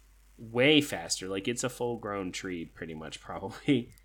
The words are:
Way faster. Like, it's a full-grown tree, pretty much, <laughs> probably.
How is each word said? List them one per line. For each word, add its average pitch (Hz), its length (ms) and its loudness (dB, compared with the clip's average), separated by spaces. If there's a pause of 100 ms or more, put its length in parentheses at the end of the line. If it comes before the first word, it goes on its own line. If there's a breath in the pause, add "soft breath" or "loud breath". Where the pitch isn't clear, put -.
(380)
Way 123 420 6
faster. 92 480 -2
Like, 98 200 -4
it's 120 160 -2
a 127 40 0
full-grown 104 640 -4
tree, 90 320 -6
pretty 80 300 -12
much, 78 260 -12
<laughs> - 60 -20
probably. 110 640 0 (140)